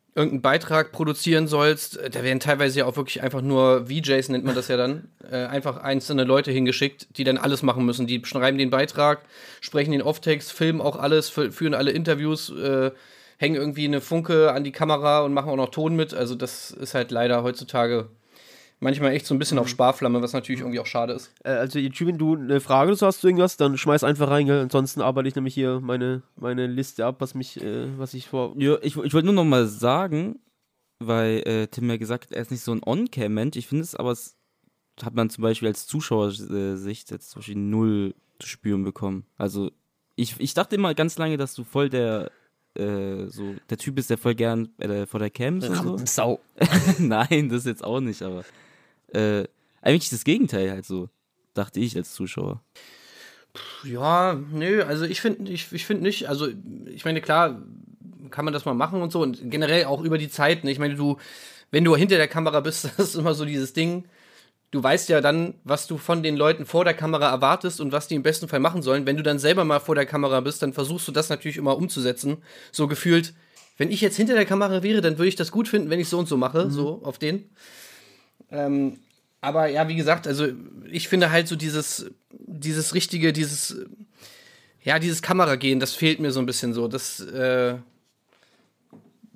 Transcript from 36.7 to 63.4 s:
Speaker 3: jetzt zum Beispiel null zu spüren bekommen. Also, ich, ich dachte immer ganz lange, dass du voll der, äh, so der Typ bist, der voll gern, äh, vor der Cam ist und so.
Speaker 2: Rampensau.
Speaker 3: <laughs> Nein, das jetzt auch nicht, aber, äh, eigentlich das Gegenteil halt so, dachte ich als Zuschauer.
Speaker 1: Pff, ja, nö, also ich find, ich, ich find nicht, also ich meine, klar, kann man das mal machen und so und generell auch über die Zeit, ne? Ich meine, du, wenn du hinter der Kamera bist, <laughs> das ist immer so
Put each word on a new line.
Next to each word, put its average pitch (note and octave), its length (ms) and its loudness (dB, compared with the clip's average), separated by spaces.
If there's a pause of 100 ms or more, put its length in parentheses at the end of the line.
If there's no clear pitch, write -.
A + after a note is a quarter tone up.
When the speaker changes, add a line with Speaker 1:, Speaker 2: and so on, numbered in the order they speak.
Speaker 3:
jetzt - 200 -14
zum G2+ 100 -18
Beispiel G#2 160 -10
null G#2 580 0 (240)
zu - 100 -14
spüren G2+ 360 -2
bekommen. F#2+ 420 -6 (100)
Also, G2 340 -4 (460)
ich, A#2+ 240 -4
ich C#3 140 -4
dachte F#3 220 -2
immer F#3 180 0
ganz D#3+ 240 -2
lange, D#3+ 180 -2
dass C#3 180 -4
du B2 100 -12
voll C#3 260 0
der, A#2 400 -2 (480)
äh, G2 480 -4
so G2+ 300 -10 (120)
der A#2 80 -4
Typ C3+ 200 -6
bist, C3+ 120 -4
der A#2 80 0
voll A#2+ 180 0
gern, A2+ 440 -2
äh, G2+ 260 -4
vor G#2 160 -6
der G#2+ 80 -2
Cam C3+ 300 -4
ist F#3+ 100 -4
und - 80 -2
so. F3 140 -2
Speaker 2:
Rampensau. F3+ 500 -2 (160)
Speaker 3:
<laughs> E3 420 4
Nein, C#3+ 520 2
das A#2+ 160 -2
jetzt A#2 180 -6
auch A#2+ 160 -2
nicht, A#2+ 220 -6
aber, F2+ 200 -8 (720)
äh, G#2 320 2 (380)
eigentlich E3 280 4
das A#2+ 120 -6
Gegenteil D3 480 2
halt F#2+ 160 -8
so, F#2 220 -6 (460)
dachte G2 260 -4
ich A#2 160 -2
als F2+ 180 -8
Zuschauer. F#2+ 480 -8 (920)
Speaker 1:
Pff, - 280 -18
ja, D#3 540 2 (140)
nö, F3+ 320 0
also D3+ 200 -2
ich - 160 -4
find, G#3 280 -2
ich, F3 240 -10
ich E3+ 120 -8
find G#3 160 -2
nicht, G3+ 280 -2
also D3 180 -2 (400)
ich - 180 -16
meine, D#3+ 160 0
klar, D#3 400 2 (680)
kann D3 140 -6
man D3+ 100 -2
das C#3+ 120 -6
mal C#3 80 -2
machen D#3+ 280 -2
und E3 80 -4
so E3+ 120 -2
und B2+ 280 -4
generell D#3 360 2
auch C#3+ 160 -2
über D#3+ 160 0
die D3+ 120 -4
Zeit, D#3 320 0
ne? C#3 80 -2
Ich C3+ 80 -2
meine, D3 160 -2
du, C#3+ 220 -2 (560)
wenn D3+ 100 4
du E3 140 6
hinter F#3+ 220 4
der D3+ 100 4
Kamera D#3+ 320 0
bist, D#3 240 -6
<laughs> C#3 120 -8
das G3 120 2
ist - 80 -8
immer D#3+ 180 0
so D3+ 100 -4